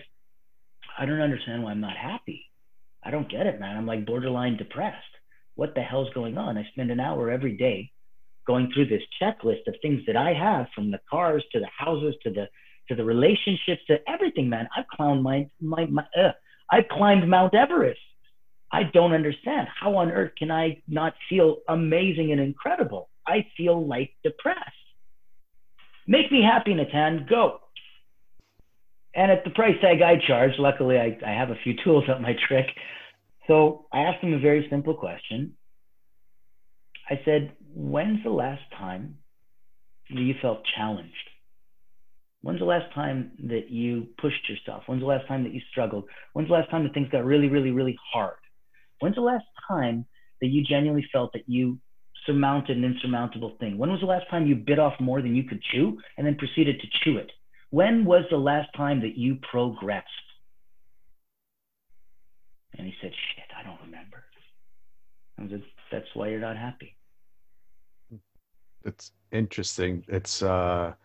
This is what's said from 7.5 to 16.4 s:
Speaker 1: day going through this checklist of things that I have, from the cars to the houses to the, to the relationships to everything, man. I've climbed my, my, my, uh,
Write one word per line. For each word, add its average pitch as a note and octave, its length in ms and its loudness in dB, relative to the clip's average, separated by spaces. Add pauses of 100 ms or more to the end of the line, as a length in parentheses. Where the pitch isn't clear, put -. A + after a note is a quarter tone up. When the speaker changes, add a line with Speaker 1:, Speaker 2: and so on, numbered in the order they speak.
Speaker 1:
day A#2+ 340 -2 (540)
going B2 280 2
through C#3 160 4
this G#2+ 120 0 (180)
checklist A2+ 460 -2
of A2 160 -6
things C#3+ 240 0
that A2 100 0
I D3 180 2
have, D#3+ 420 0
from G#2 160 -2
the F#2+ 80 -4 (100)
cars D#3 340 0 (100)
to A#2 60 2
the G2+ 160 -6
houses D3+ 380 -2 (100)
to A#2 60 -4
the, G2 180 -4 (420)
to B2 60 -2
the A2+ 80 -2
relationships E3 840 2
to D3 100 6 (100)
everything, D4+ 420 0
man. A#2 180 -4 (100)
I've C4 100 -6
climbed C#3+ 360 0
my, C#3 260 0 (100)
my, D#3+ 260 -2
my, D3 180 0 (120)
uh, F3+ 160 6 (380)